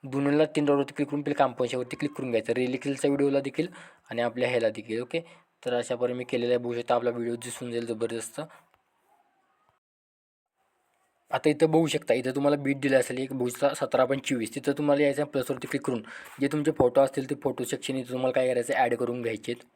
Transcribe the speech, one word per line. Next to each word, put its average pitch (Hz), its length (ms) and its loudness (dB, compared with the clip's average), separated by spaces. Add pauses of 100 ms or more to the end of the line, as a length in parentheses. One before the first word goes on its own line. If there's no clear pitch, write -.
दोन्हीला 143 420 2
तीन 151 200 0
डॉटवरती 143 280 2
क्लिक 147 140 -2
करून 147 140 -4
पहिलं 143 160 -2
कंपोजिशनवरती 127 580 0
क्लिक 147 180 -4
करून 131 160 -6
घ्यायचं, 113 240 0
रिलिकलच्या 131 560 0
व्हिडिओला 139 300 2
देखील 139 280 -2 (420)
आणि 117 120 -4
आपल्या 120 280 0
ह्याला 113 200 2
देखील. 113 320 -6
ओके, 127 180 -6 (460)
तर 123 80 0
अशा 120 220 -2
प्रकारे 123 180 0
मी 123 100 -6
केलेला 120 260 -2
आहे, 123 80 4
बघू 120 160 -2
शकता 120 220 0
आपला 120 140 0
व्हिडिओ 117 260 -2
दिसून 120 360 -10
जाईल 117 140 -4
जबरदस्त. 113 560 -6 (3000)
आता - 180 2
इथं 151 220 4
बघू 160 160 6
शकता, 147 260 0
इथं 131 220 0
तुम्हाला 143 220 2
बीट 139 220 -2
दिलं 135 200 4
असेल 127 180 0
एक, 131 160 -4
बघू 123 160 0
शकता 123 240 0
सतरा 127 320 2
पॉइंट 135 200 -2
चोवीस, 117 300 -2
तिथं 143 160 0
तुम्हाला 143 320 4
यायचं 143 180 2
आहे 143 100 -2
प्लसवरती 127 360 -2
क्लिक 139 140 -2
करून, 127 220 -2 (380)
जे 139 60 2
तुमचे 151 240 2
फोटो 135 300 4
असतील 131 280 2
ते 143 140 -2
फोटो 131 200 -2
सेक्शन 131 320 -4
इथं 123 140 -6
तुम्हाला 127 220 0
काय 127 160 2
करायचं 120 260 0
आहे, 131 100 4
ॲड 123 120 2
करून 120 260 -2
घ्यायचे 113 300 -6
आहेत. - 140 -8 (100)